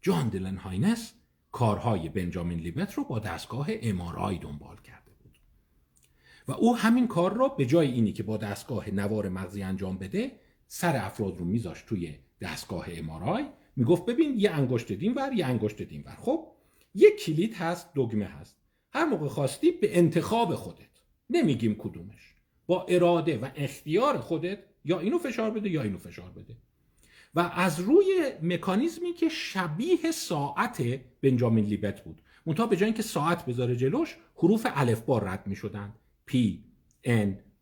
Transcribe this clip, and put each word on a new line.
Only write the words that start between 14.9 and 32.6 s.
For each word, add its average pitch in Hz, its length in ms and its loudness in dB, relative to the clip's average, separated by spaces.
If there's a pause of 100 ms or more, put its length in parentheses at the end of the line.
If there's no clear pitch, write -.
دین 165 220 -2
ور، 269 200 -2
یه 180 120 0
انگشت 107 360 -2
دین 73 240 -12
ور. - 160 -16
خب، 302 300 -2 (420)
یه 381 260 10
کلید 175 340 0
هست، 175 420 -6
دگمه 107 300 0
هست، - 320 -18 (360)
هر 311 120 0
موقع 165 220 -2
خواستی 151 440 2
به - 260 0
انتخاب 175 580 2
خودت، - 340 -12 (400)
نمیگیم 127 460 2
کدومش، - 600 -12 (300)
با 180 240 0
اراده 170 480 4
و 127 180 -6
اختیار 175 640 0
خودت 165 420 -4 (260)
یا 165 140 0
اینو 220 180 0
فشار 220 340 -2
بده 214 180 -2
یا 151 140 0
اینو 98 140 -2
فشار 90 340 -16
بده. - 260 -18 (760)
و 165 40 2
از 170 400 0
روی 339 520 4 (100)
مکانیزمی 208 720 0
که 330 160 0
شبیه 240 840 0
ساعت 175 680 -2 (400)
بنجامین 117 440 4
لیبت 104 380 -2
بود، - 180 -18 (240)
منتها 220 220 0